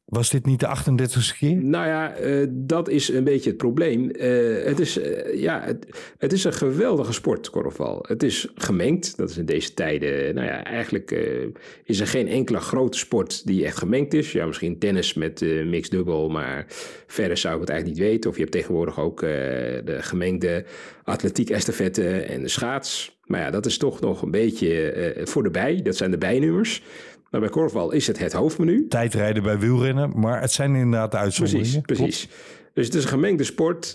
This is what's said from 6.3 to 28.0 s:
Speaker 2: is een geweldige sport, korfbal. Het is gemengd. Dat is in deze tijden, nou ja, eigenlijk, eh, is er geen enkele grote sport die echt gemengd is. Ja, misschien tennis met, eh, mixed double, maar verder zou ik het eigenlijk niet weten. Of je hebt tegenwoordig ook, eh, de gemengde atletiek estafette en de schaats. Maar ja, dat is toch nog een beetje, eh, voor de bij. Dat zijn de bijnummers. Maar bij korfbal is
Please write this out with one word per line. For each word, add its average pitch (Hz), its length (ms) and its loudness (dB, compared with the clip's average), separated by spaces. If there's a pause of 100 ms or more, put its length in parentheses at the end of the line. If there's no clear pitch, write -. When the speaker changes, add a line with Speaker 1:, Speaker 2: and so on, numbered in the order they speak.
Speaker 2:
is 190 100 2
een 170 100 2
geweldige 143 600 2
sport, - 360 -2
korfbal. 60 580 -4
Het 113 160 0
is - 320 0
gemengd. 110 640 0
Dat 92 120 -2
is - 80 -8
in 85 80 -4
deze 80 280 -2
tijden, 71 600 -2
nou 64 120 -2
ja, - 160 -6
eigenlijk, - 480 -4
eh, 80 100 0 (640)
is 104 160 0
er 104 80 0
geen 120 200 0
enkele 113 320 0
grote 123 380 0
sport - 500 -2
die 95 180 2
echt 78 120 -4
gemengd 131 360 0
is. 151 180 2
Ja, 85 140 0
misschien 85 340 -4
tennis 95 340 2
met, 80 280 -4
eh, 80 240 2
mixed 85 260 -2
double, 85 380 0
maar 71 360 -4 (420)
verder 90 300 -2
zou 85 160 -2
ik 80 80 -2
het 87 80 -4
eigenlijk 80 300 -4
niet 101 100 4
weten. 110 200 2
Of - 60 -4
je - 60 -2
hebt 78 140 -2
tegenwoordig 85 440 0
ook, 82 220 -2
eh, 82 80 0 (560)
de 71 140 -4
gemengde 90 680 -2 (380)
atletiek 190 460 -2
estafette 185 600 0
en 92 320 -2
de 127 60 -4
schaats. - 760 -6
Maar - 140 -2
ja, - 120 -2
dat 107 140 -2
is 117 120 0
toch - 220 0
nog - 220 -2
een - 100 -4
beetje, 85 600 2
eh, 85 340 -2
voor - 180 0
de 95 80 2
bij. 135 300 0
Dat 123 160 0
zijn 95 140 0
de - 60 2
bijnummers. 151 640 2 (500)
Maar 120 100 0
bij 107 80 0
korfbal 104 420 0
is 151 160 2